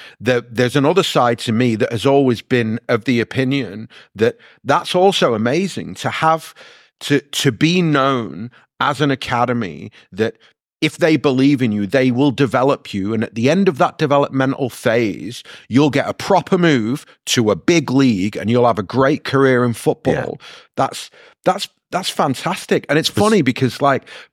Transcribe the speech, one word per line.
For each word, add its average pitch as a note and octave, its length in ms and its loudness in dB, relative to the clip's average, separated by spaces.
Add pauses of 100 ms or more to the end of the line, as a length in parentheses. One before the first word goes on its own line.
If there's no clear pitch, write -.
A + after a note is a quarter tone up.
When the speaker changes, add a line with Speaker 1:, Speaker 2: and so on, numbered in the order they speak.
(180)
Speaker 1:
There, B2 220 0
there's B2 360 -2
another D#3 280 4
side A#2+ 360 0
to A#2+ 120 -2
me A#2 240 2
that A#2 160 -2
has G2+ 120 -4
always C3+ 380 2
been A#2 460 -2
of A2+ 160 -2
the A#2+ 160 0
opinion A2+ 680 -4 (260)
that A2+ 220 0 (280)
that's D3+ 300 0
also F3+ 400 2
amazing A2 640 -4
to B2 140 -6
have, D#3+ 440 -2 (460)
to, C#3+ 200 0
to - 320 -2
be E3+ 300 0
known B2+ 680 -2 (300)
as C#3 200 -2
an D3 100 2
academy A#2+ 800 -2 (200)
that G#2+ 260 -4 (440)
if - 180 -2
they D#3+ 180 4
believe C3+ 440 2
in A#2 120 0
you, G#2 160 -2
they C3 240 2
will C3+ 180 2
develop C3 640 0
you. G2+ 180 -4
And A2 120 -2
at - 100 -8
the A#2 160 0
end F#3+ 160 2
of C#3+ 120 -2
that E3+ 200 0
developmental C3+ 720 0
phase, A2+ 720 -4 (260)
you'll C#3 220 4
get C3 180 -2
a G#2 60 -6
proper F#3 420 0
move C#3 480 0 (220)
to G#2+ 240 0
a G2 60 2
big D3+ 340 0
league A#2 460 2
and G2 120 -6
you'll A#2+ 160 4
have A2+ 140 2
a G2+ 60 -4
great C3+ 400 0
career C3 400 2
in A#2+ 80 0
football. - 640 -4
Speaker 2:
Yeah. - 80 -20 (300)
Speaker 1:
That's, - 340 -4 (340)
that's, F#3 240 -2 (220)
that's F3+ 200 -6
fantastic. E3 760 -2
And D3 80 0
it's D#3+ 140 -2
Speaker 2:
But G3+ 120 -2
Speaker 1:
funny G#3 200 2
because, B2+ 400 -2
like, C#3 260 0 (240)